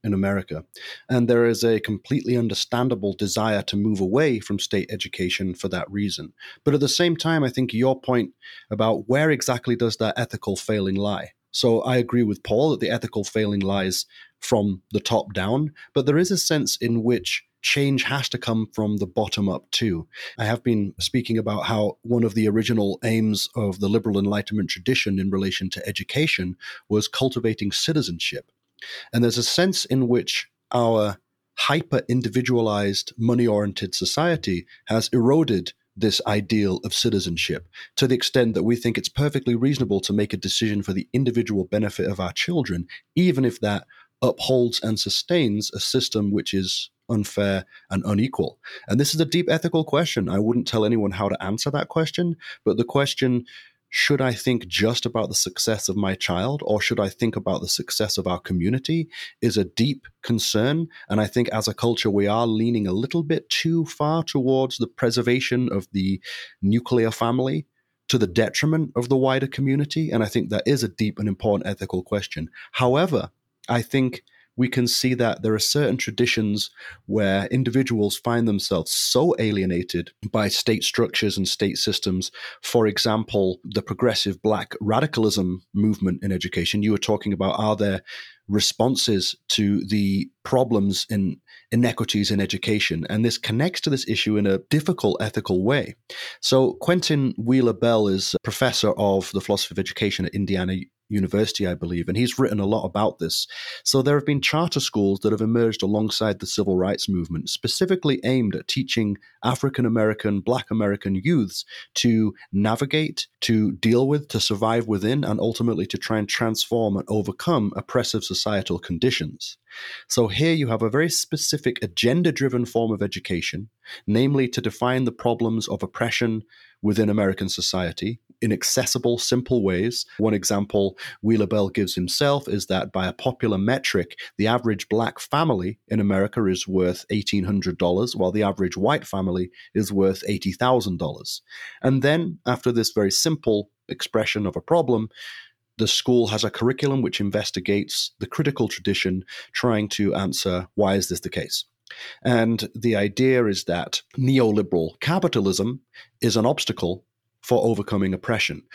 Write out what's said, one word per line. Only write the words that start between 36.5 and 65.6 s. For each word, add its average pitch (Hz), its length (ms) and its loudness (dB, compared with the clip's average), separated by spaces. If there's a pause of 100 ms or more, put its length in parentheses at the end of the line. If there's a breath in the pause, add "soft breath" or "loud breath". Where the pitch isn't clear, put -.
of 87 100 -6
citizenship 87 720 -2 (300 loud breath)
to 135 100 4
the 123 80 4
extent 123 400 2
that 87 80 2
we 117 140 4
think 120 200 0
it's - 120 -4
perfectly 139 480 0
reasonable 120 460 2
to - 100 -2
make 104 200 0
a 101 40 -4
decision 101 440 -2
for 98 120 -2
the 95 200 -4
individual 117 520 2
benefit 104 420 -2
of 98 140 -4
our 90 120 -4
children, 117 540 -2 (300 loud breath)
even 151 280 4
if 120 140 0
that 104 260 -2 (380 loud breath)
upholds 123 580 2
and 110 180 -2
sustains 107 760 0
a 98 80 -8
system 107 500 0
which 95 240 -2
is 95 360 -4 (180)
unfair 101 560 0 (260 loud breath)
and 95 140 -2
unequal. 104 540 0 (280 loud breath)
And 113 140 2
this 143 140 2
is 156 60 0
a 165 40 4
deep 175 240 -2
ethical 160 340 2
question. 143 460 0
I 90 100 0
wouldn't 113 300 0
tell 110 160 2
anyone 107 280 2
how 101 160 0
to - 140 -4
answer 104 280 -4
that 147 180 -2
question, 165 480 -2 (280 loud breath)
but 107 120 2
the 120 80 2
question, 127 640 0 (420 loud breath)
"Should - 320 2
I 127 140 2
think 117 320 -2
just 104 400 0
about 110 220 -2
the 104 60 -4
success - 540 -2
of 95 80 -2
my 98 180 0
child, 104 500 -2
or 107 180 2
should - 180 0
I 98 80 2
think 113 260 -2
about 95 280 -2
the 92 60 -8
success - 500 -2
of 90 80 -2
our 90 140 -2
community?" 131 680 -2 (320 loud breath)
is 113 160 0
a 101 80 2
deep 135 420 -2 (160)
concern. 127 640 0 (200 loud breath)
And 104 120 0
I 107 60 2
think 120 220 0
as 110 180 -2
a 107 60 -2
culture, 117 380 0
we 101 160 2
are 113 200 2
leaning 110 400 0
a 92 60 0
little 135 300 -2
bit 151 260 -2
too 165 380 0
far 156 360 0
towards 131 540 0
the - 120 -2
preservation 123 840 0